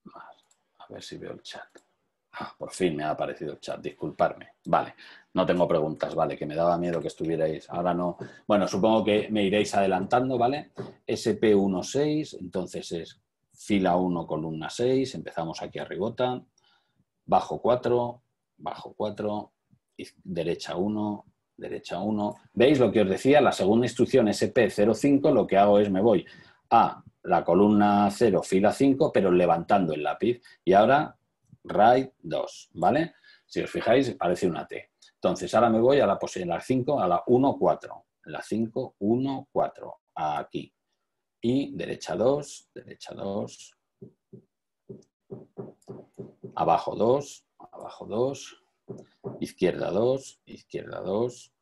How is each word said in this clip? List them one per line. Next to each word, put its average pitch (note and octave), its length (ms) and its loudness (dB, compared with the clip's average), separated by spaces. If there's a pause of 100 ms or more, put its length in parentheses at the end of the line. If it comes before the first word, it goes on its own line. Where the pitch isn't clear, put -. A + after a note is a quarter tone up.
Más. - 320 -20 (420)
A - 100 -20
ver - 140 -16
si - 160 -16
veo - 140 -14
el - 100 -18
chat. - 260 -18 (680)
Ah, - 220 -12
por - 140 -12
fin E2+ 240 -2
me D2+ 80 -6
ha D2+ 60 -4
aparecido D2+ 420 -8
el - 80 -16
chat, - 200 -10
disculparme. - 760 -6 (100)
Vale, E2+ 320 -2 (380)
no F#2 120 2
tengo F2+ 220 2
preguntas, D#2 480 -2
vale, D2+ 200 -2
que D2+ 100 -8
me D2+ 100 -8
daba E2+ 200 2
miedo E2+ 240 -2
que E2 60 -8
estuvierais. D#2+ 640 -4
Ahora F2 240 -2
no. F2 240 -4 (260)
Bueno, G2+ 220 2
supongo A2 380 2
que G#2 260 0
me G#2+ 140 0
iréis F#2 320 0
adelantando, G2+ 600 0
¿vale? B2 360 -2 (340)
S A2 280 -2
P G#2+ 200 4
uno G2 300 2
seis, D3+ 500 -2
entonces F2+ 560 -8
es E2 300 -10 (320)
fila F#2 420 0
uno, F2+ 320 -2
columna D#2 420 -6
seis, C3 460 -2
empezamos E2 480 -10
aquí - 160 -12
arribota, A2+ 640 -4 (800)
bajo E2 380 0
cuatro, A#2+ 640 0 (320)
bajo - 380 -12
cuatro, G#2 580 -6 (440)
iz-, - 280 -16
derecha E2+ 500 -6
uno, G#2 520 -4 (300)
derecha - 440 -10
uno. G#2 340 -4 (180)
¿Veis C3 280 4
lo A2 100 4
que A2 120 2
os F#2+ 60 2
decía? C#3 320 4
La G#2 120 4
segunda A2 340 2
instrucción A#2+ 400 2
S G2+ 220 0
P A2+ 220 4
cero G#2+ 220 2
cinco, C#3+ 380 4
lo G#2+ 160 4
que F#2+ 100 2
hago G2+ 220 6
es G#2 100 4
me F#2+ 120 0
voy G#2 260 4 (440)
a G#2+ 300 4 (220)
la F2 220 2
columna G#2 680 4
cero, G2+ 320 2
fila G2 300 2
cinco, C#3 400 2
pero G2 180 2
levantando F2 640 2
el D2 80 -6
lápiz. F2 400 -2 (220)
Y F2+ 80 2
ahora, C#3 440 4 (500)
right B2 520 4
dos, - 560 -8
¿vale? A2 400 0 (320)
Si - 160 -6
os - 80 -8
fijáis, A#2+ 460 2
parece F2+ 300 -2
una D#2+ 200 -2
T. - 240 -14 (240)
Entonces, F#2 400 -4
ahora A#2 160 6
me A2 100 2
voy C3+ 200 6
a G#2+ 60 4
la F#2+ 120 0
posi-, F#2+ 260 -6
la E2+ 160 -4
cinco, C3 400 -2
a F2+ 80 0
la F2 200 0
uno, B2 300 4
cuatro. - 460 -2 (200)
La D2+ 180 -12
cinco, A2+ 560 -6
uno, C3 520 -2
cuatro. - 500 -4 (140)
Aquí. D2 600 -6 (680)
Y B2+ 340 -2
derecha - 420 -8
dos, C#3 580 -2
derecha - 400 -18
dos. G2 640 -10 (2750)
Abajo - 420 -2
dos, B2+ 500 -2 (120)
abajo - 460 -18
dos. A#2+ 580 -6 (800)
Izquierda D#2 500 -2
dos, B2 540 -2
izquierda - 560 -14
dos. A2 600 -6